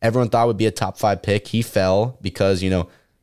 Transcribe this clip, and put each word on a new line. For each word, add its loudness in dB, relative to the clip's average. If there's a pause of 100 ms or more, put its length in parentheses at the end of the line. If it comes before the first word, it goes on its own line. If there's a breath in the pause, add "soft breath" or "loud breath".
everyone 0
thought 2
would 0
be 0
a 2
top -6
five 0
pick. -2
He -2
fell 0
because, 0
you 0
know, 0 (340 soft breath)